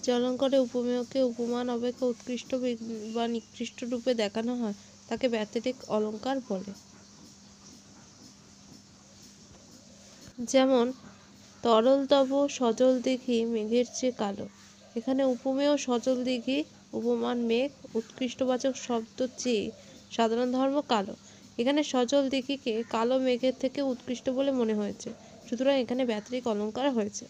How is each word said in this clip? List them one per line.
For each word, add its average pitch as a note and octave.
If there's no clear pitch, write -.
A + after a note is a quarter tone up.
যে B3
অলঙ্কারে B3+
উপমেয়কে B3
উপমান A#3+
অপেক্ষা B3
উৎকৃষ্ট B3
বি-, B3
বা A#3
নিকৃষ্ট A#3
রূপে A#3+
দেখানো A3+
হয়, A3+
তাকে A#3
ব্যতিরেক A3+
অলঙ্কার G#3+
বলে। F#3+
যেমন, B3+
"তরল B3
তব C#4
সজল B3+
দিঘি B3
মেঘের A#3
চেয়ে B3+
কালো।" G3+
এখানে C4
উপমেয় C4+
সজল B3+
দিঘি, B3+
উপমান A#3
মেঘ, A#3+
উৎকৃষ্টবাচক B3+
শব্দ A#3+
চেয়ে A#3
সাধারণ A#3
ধর্ম C4+
কালো। G#3
এখানে C#4+
সজল C4+
দিঘিকে B3+
কালো A#3+
মেঘের B3+
থেকে C4
উৎকৃষ্ট B3+
বলে C4+
মনে A#3
হয়েছে, G#3
সুতরাং C4
এখানে B3
ব্যতিরেক A#3+
অলঙ্কার A3
হয়েছে। G#3